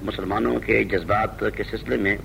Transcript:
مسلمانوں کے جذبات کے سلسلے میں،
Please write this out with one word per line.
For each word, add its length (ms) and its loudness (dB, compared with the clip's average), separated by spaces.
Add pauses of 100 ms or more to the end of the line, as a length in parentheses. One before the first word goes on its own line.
مسلمانوں 580 0
کے 240 4
جذبات 600 0 (120)
کے 140 -2
سلسلے 260 -2
میں، 280 2